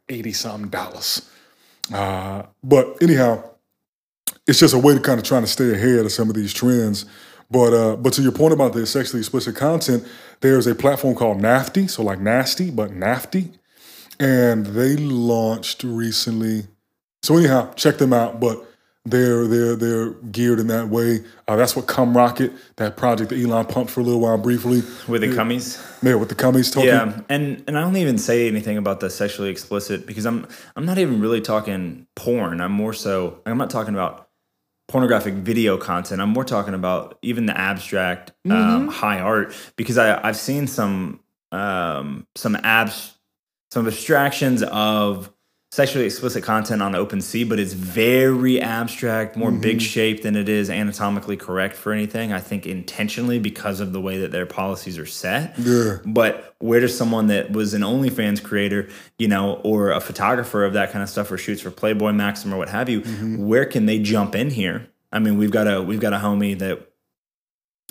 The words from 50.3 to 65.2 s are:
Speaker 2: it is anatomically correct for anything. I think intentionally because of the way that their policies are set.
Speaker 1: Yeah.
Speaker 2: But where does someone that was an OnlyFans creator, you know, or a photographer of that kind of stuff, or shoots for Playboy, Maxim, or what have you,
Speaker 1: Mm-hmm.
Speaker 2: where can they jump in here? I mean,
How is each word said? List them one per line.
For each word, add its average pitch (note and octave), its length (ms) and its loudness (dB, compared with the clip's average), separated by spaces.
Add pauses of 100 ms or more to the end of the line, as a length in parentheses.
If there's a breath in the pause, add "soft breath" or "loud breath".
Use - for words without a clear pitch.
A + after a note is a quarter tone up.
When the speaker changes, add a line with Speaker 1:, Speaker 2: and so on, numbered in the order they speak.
Speaker 2:
it G2+ 140 -2
is G#2 180 0
anatomically G2+ 720 -4
correct F#2 380 -4
for - 180 -6
anything. G#2+ 400 -4
I F#2 60 -4
think F#2+ 260 -8
intentionally G#2+ 720 -4
because G2+ 420 -6
of F#2+ 140 -6
the F#2+ 80 -6
way F#2+ 160 -6
that F#2+ 140 -4
their F2+ 160 -4
policies F#2+ 500 -8
are D#2 80 -12
set. A#2 540 -6
Speaker 1:
Yeah. A#2+ 440 2
Speaker 2:
But A2 540 0
where A2+ 220 4
does B2 180 0
someone A2+ 300 2
that G#2 240 2
was G#2+ 240 -2
an G#2 80 0
OnlyFans A2 580 0
creator, G2+ 480 -2 (300 loud breath)
you A2+ 80 2
know, G2+ 360 0
or G#2 280 2
a D#2+ 80 0
photographer G#2+ 680 -2
of F#2+ 80 0
that G2+ 180 0
kind G2+ 120 -6
of G2+ 60 -8
stuff, G#2 220 -6
or F#2 60 -6
shoots - 240 -6
for F#2 80 -10
Playboy, G#2+ 440 -2
Maxim, G2+ 380 -2
or F#2+ 60 -4
what F2 120 -6
have A#2+ 200 -4
you, G#2+ 120 -2
Speaker 1:
Mm-hmm. A2 440 -6
Speaker 2:
where A#2+ 220 2
can A2 180 0
they G#2+ 140 2
jump G#2 340 0
in A#2+ 160 -2
here? A2 380 -4 (240)
I A2 80 -2
mean, G#2+ 180 2